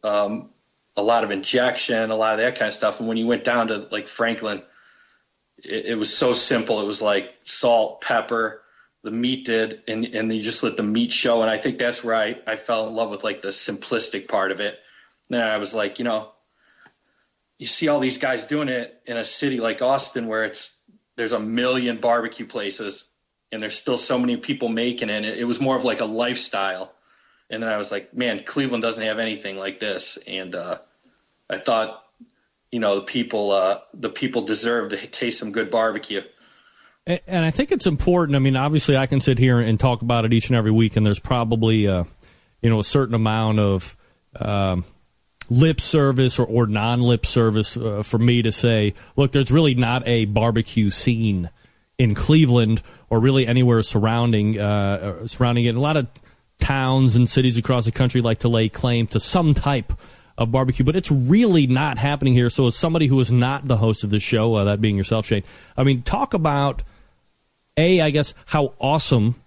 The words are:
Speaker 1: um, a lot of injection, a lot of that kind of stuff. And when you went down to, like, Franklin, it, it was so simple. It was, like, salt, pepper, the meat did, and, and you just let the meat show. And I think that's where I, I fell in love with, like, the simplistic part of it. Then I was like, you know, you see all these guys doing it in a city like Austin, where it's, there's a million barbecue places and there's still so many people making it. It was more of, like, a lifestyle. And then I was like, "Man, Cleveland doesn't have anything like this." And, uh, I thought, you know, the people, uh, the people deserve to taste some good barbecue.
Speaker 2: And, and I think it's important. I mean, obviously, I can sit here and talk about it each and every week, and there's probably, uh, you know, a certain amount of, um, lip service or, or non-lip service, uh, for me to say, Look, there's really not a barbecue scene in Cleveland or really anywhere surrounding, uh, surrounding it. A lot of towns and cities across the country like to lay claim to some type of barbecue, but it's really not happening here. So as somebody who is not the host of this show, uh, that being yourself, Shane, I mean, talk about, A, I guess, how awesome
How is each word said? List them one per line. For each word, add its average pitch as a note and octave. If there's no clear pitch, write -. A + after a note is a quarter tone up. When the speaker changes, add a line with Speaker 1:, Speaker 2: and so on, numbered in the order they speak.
Speaker 1:
um, G#2
a G2+
lot A2+
of G2+
injection, A2+
a A2
lot A2
of G#2+
that B2
kind A2
of G#2
stuff. G#2+
And A2+
when A2+
you A2+
went A#2+
down A#2+
to, G#2
like, G#2+
Franklin, G#2+
it, -
it A#2
was G#2+
so B2+
simple. A2+
It G2+
was, G#2
like, G#2
salt, -
pepper, A2+
the A2
meat B2
did, A2+
and, A2+
and A2
you A2
just A2
let G#2+
the A#2
meat A2+
show. A#2
And A2
I A2
think A#2
that's A#2+
where A2+
I, A2+
I A2
fell A2
in A2+
love A2
with, G#2
like, G#2+
the G2
simplistic G2+
part F#2+
of F#2
it. G#2
Then A#2+
I A2
was G2+
like, G#2
you A#2+
know, A2
you B2
see -
all D3
these B2+
guys C3
doing D3
it A#2+
in A#2
a A2+
city C3+
like A2+
Austin, C3
where A2
it's, -
there's A#2
a A2+
million A#2+
barbecue A#2
places G2+
and A2
there's G#2
still B2+
so B2+
many B2
people B2+
making A#2
it. G#2+
It G#2+
was A#2+
more C3
of, B2+
like, A2+
a A#2
lifestyle. G#2+
And A2
then A2+
I G#2+
was G#2
like, G2+
"Man, A#2
Cleveland B2+
doesn't A2+
have A2
anything G#2+
like G2
this." G2
And, F#2+
uh, F2+
I -
thought, A2
you A#2+
know, G2+
the G2
people, G#2
uh, G2
the A2+
people B2
deserve G#2+
to G2+
taste A#2
some G#2+
good G#2+
barbecue. G#2+
Speaker 2:
And, F3
and F3
I D#3+
think -
it's F4+
important. E3+
I C#3
mean, C3+
obviously, C#3+
I C3+
can C#3
sit C3
here B2
and A2
talk B2
about A#2+
it A2
each A2+
and B2+
every A2
week, A2
and G#2+
there's G#2
probably, A2+
uh, F2+
you A#2
know, A2
a G2+
certain B2+
amount A2
of, G2
um, G2
lip D3
service C3+
or, A#2+
or A#2
non-lip A#2
service, A2
uh, G#2+
for A#2
me A#2+
to A2
say, G#2+
Look, C#3
there's C#3
really D3
not B2
a A#2
barbecue A2
scene G#2+
in A2
Cleveland A#2+
or A2+
really C3
anywhere A#2+
surrounding, A2
uh, G2+
surrounding A#2+
it. A#2
A A#2+
lot D3+
of B2
towns C3
and A#2+
cities B2+
across A#2+
the A2+
country B2+
like A2+
to B2
lay A2+
claim A#2+
to G#2+
some E3
type C3+
of A2+
barbecue, B2+
but D#3
it's F#3
really D#3+
not C3
happening C#3
here. B2
So C3+
as A#2
somebody D#3+
who C3
is A#2+
not C3
the C3
host A2
of G#2
this G#2
show, A2+
uh, G2+
that G2+
being G#2+
yourself, G#2+
Shane, G2+
I C3
mean, C3+
talk C4+
about, C#3+
A, E3+
I D#3
guess, C#3+
how D3
awesome B2+